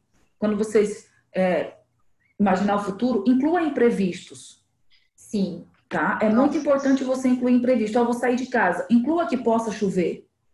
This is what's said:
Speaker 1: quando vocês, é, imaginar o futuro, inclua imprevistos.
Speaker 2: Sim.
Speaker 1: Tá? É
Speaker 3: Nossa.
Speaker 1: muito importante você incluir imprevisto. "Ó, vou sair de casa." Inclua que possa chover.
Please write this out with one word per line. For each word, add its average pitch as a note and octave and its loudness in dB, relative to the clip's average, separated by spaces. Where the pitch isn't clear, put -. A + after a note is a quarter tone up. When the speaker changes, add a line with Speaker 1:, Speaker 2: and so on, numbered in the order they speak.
Speaker 1:
quando G#3 -2
vocês, G#3 -2
é, F3+ -2
imaginar G3+ 2
o G3+ -2
futuro, A#3 -2
inclua D4 2
imprevistos. A3 -2
Speaker 2:
Sim. - -6
Speaker 1:
Tá? F#3 -2
É A3 4
Speaker 3:
Nossa. A3+ 4
Speaker 1:
muito D4+ 2
importante C4+ 2
você C4 -2
incluir B3 2
imprevisto. A#3+ 0
"Ó, A#3+ 2
vou A#3+ 0
sair B3 0
de B3+ -6
casa." F#3+ 0
Inclua D#4 2
que B3+ -2
possa A3+ 0
chover. F3+ -2